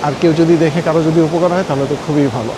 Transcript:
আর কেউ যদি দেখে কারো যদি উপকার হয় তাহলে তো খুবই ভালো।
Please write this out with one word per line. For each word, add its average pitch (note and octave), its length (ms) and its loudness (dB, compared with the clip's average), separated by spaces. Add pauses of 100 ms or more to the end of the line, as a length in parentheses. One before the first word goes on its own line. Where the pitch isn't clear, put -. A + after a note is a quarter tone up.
আর D3 80 -2 (100)
কেউ E3 120 4
যদি E3 240 2
দেখে D#3+ 240 0
কারো D#3+ 220 0
যদি D#3+ 180 2
উপকার E3 300 0
হয় F3+ 160 0
তাহলে C#3 220 -2
তো D3 60 -2 (120)
খুবই D3 260 2
ভালো। A#2+ 240 -6